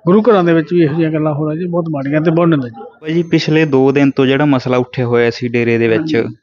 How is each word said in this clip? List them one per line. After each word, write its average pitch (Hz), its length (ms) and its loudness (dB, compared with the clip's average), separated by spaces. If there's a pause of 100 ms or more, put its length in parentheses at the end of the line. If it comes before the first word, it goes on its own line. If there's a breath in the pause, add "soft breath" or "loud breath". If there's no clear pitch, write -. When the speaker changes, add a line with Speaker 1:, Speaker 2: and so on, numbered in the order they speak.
Speaker 1:
ਗੁਰੂ 202 140 4
ਘਰਾਂ 214 220 4
ਦੇ 170 100 2
ਵਿੱਚ 165 200 0
ਵੀ 175 80 2
ਇਹੋ 147 120 2
ਜਿਹੀਆਂ 160 180 -2
ਗੱਲਾਂ 156 220 -2
ਹੋ 151 140 -4
ਰਹੀਆਂ 156 140 -6
ਜੀ, 185 60 -6
ਬਹੁਤ 170 220 -4
ਮਾੜੀਆਂ 143 320 -4
ਤੇ 165 100 2
ਬਹੁਤ 170 160 2
ਨਿੰਦਣਯੋਗ। 131 540 -4
Speaker 2:
ਬਾਈ 156 120 -6
ਜੀ, 170 100 0
ਪਿਛਲੇ 160 420 0
ਦੋ 135 260 2
ਦਿਨ 139 200 2
ਤੋਂ 135 140 0
ਜਿਹੜਾ 135 200 0
ਮਸਲਾ 127 320 0
ਉੱਠਿਆ 123 280 -4
ਹੋਇਆ 120 240 2
ਸੀ 120 180 -8
ਡੇਰੇ 117 300 0
ਦੇ 113 100 2
ਵਿੱਚ, 151 280 0
Speaker 1:
ਹਾਂਜੀ। 117 280 -2